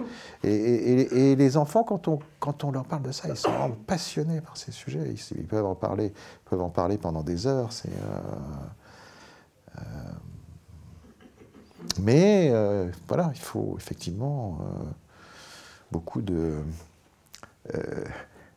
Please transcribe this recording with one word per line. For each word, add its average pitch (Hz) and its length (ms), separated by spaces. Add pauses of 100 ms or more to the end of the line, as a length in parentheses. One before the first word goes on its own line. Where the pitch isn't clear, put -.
(440)
Et, - 60
et, 117 520
et, 135 300
et 139 60
les 135 180
enfants, 160 300
quand 196 240
on, 151 100 (220)
quand 143 240
on 139 60
leur 131 120
parle 147 200
de 127 100
ça, - 160
ils 127 80
sont - 140
vraiment 127 260 (100)
passionnés 160 540
par - 160
ces - 160
sujets. 135 400
Ils, - 240
ils - 100
peuvent 107 180
en 95 100
parler, 101 360 (380)
peuvent 92 120
en 87 80
parler 92 280
pendant 80 260
des 87 240
heures. 127 240
C'est, - 160
euh, 50 320 (1600)
euh, - 40 (2250)
mais, 165 500
euh, 101 380 (180)
voilà, 160 260
il - 60
faut 104 380
effectivement, 107 840
euh, 50 220 (1080)
beaucoup 85 300
de, 82 360 (1160)
euh, - 300 (540)